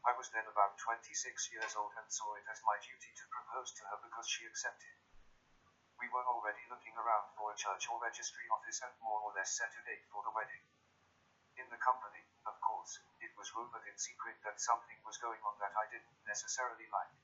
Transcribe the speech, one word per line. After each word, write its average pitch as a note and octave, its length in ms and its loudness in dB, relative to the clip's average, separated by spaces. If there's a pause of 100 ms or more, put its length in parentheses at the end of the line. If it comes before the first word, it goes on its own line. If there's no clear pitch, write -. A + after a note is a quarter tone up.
I A#2+ 160 8
was B2 80 -8
then A2 240 0
about G#2 240 6
twenty-six - 720 -2
years A2 320 -4
old G#2 160 -2
and - 160 -8
saw G#2 240 -4
it G2+ 80 -12
as G#2+ 160 -8
my G#2+ 240 12
duty - 240 -16
to - 240 -12
propose B2 480 -4
to G2 80 -10
her G#2 160 -4
because A2+ 240 -8
she - 160 0
accepted. - 520 -6 (1000)
We B2 160 -6
were B2+ 160 4
already G#2+ 400 2
looking A#2 320 -10
around A2 400 6
for G#2+ 80 0
a G#2 100 -4
church G2 300 0
or A#2 160 -2
registry - 480 -4
office - 320 0
and B2 160 -8
more G#2+ 240 0
or G#2 80 -4
less F#2+ 240 0
set A2+ 160 -2
a - 160 -12
date A2 240 -8
for G#2+ 80 -6
the G#2+ 160 -4
wedding. - 280 -4 (920)
In B2 160 -10
the A2+ 80 -8
company, A#2 440 2 (200)
of - 160 -6
course, - 400 0 (240)
it A#2 160 -12
was G#2 160 -8
rumored A#2 320 -6
in - 80 -14
secret - 480 -6
that G#2+ 160 -4
something - 480 2
was A2 120 -8
going A#2 200 -2
on G#2 240 0
that G#2 120 0
I A2 120 2
didn't - 400 -14
necessarily A2+ 640 -2
like. - 200 0 (120)